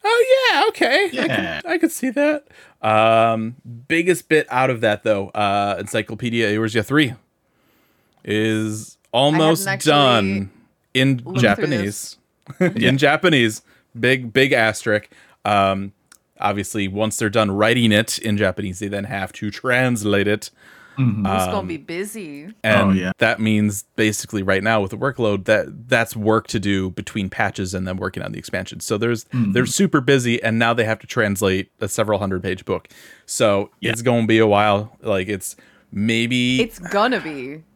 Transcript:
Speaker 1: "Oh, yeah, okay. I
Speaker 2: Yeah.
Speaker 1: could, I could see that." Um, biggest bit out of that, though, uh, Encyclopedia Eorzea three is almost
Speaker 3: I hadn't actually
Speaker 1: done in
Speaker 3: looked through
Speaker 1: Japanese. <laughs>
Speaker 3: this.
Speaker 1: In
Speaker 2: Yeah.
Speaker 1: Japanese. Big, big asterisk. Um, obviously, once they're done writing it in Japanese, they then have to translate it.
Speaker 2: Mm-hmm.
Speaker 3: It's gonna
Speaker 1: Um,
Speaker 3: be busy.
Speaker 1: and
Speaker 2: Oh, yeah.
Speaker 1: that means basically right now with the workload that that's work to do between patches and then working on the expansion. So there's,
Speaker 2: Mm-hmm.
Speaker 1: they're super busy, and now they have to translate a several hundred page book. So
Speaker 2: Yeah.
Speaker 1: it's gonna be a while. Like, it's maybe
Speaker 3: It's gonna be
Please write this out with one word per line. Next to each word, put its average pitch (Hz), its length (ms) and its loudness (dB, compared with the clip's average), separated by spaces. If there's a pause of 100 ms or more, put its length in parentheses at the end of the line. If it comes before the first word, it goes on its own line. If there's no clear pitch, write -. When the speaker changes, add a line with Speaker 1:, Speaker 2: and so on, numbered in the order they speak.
Speaker 1:
"Oh, 494 500 4
yeah, 330 140 4
okay. 359 380 0
I 349 60 -6
Speaker 2:
Yeah. - 500 -4
Speaker 1:
could, 320 100 -8
I 349 80 -2
could 320 120 0
see 262 200 -4
that." 294 340 -2 (380)
Um, 113 720 2 (320)
biggest 170 420 -2
bit 156 220 4
out 131 180 2
of 117 120 -4
that, 107 220 0
though, 101 260 0
uh, 101 500 0
Encyclopedia 113 720 -4
Eorzea 110 340 0
three 131 300 2 (1080)
is 110 760 -2 (140)
almost 156 560 2
Speaker 3:
I 196 40 -2
hadn't - 20 -2
actually 151 180 0
Speaker 1:
done 104 600 2 (420)
in 131 240 4
Speaker 3:
looked 120 80 -10
through 156 160 -4
Speaker 1:
Japanese. 104 760 0 (200)
<laughs> - 220 -20
Speaker 3:
this. 180 160 2
Speaker 1:
In 113 60 -2
Speaker 2:
Yeah. 123 100 4
Speaker 1:
Japanese. 139 720 2 (360)
Big, 123 360 0
big 135 180 4
asterisk. 110 580 0 (360)
Um, 98 480 2 (460)
obviously, 101 480 -4
once 107 300 -2
they're 110 120 0
done 107 220 2
writing 110 400 4
it 107 260 2
in 104 200 -2
Japanese, 95 420 -2
they 104 80 -6
then 101 180 -6
have 98 280 -8
to 107 180 -8
translate 113 760 0
it. 104 220 -2 (480)
Speaker 2:
Mm-hmm. 104 280 0
Speaker 3:
It's 95 200 2
gonna 92 140 -4
Speaker 1:
Um, 185 80 -8
Speaker 3:
be 165 100 -8
busy. 175 760 -12 (100)
Speaker 1:
and 104 180 4
Speaker 2:
Oh, 98 100 4
yeah. 92 260 0
Speaker 1:
that 113 240 0
means 104 420 0 (140)
basically 107 460 -2
right 95 200 0
now 110 180 2
with 95 100 -4
the 107 60 -12
workload 107 480 -2
that 110 440 -2
that's 117 260 0
work 110 320 0
to 113 120 -4
do 98 320 -2
between 98 380 -6
patches 98 440 -4
and 92 140 -6
then 92 100 -6
working 92 260 -8
on - 80 -8
the 107 80 -10
expansion. - 400 -10
So - 180 -4
there's, 117 280 -2
Speaker 2:
Mm-hmm. 113 260 -2
Speaker 1:
they're 123 140 2
super 165 340 2
busy, 123 420 2
and 113 160 0
now 117 160 2
they 117 120 0
have 110 140 -2
to - 80 -20
translate 98 600 0 (120)
a 104 80 -4
several 104 300 -2
hundred 95 240 -4
page 92 200 -6
book. 90 240 -6 (380)
So 101 460 0 (100)
Speaker 2:
Yeah. 117 100 -2
Speaker 1:
it's 113 100 -6
gonna 117 240 2
be 110 140 4
a 110 80 6
while. 104 540 2
Like, 98 260 -2
it's 101 280 -8 (360)
maybe 120 680 0
Speaker 3:
It's - 180 -4
gonna 202 400 -2
be 151 440 -10 (120)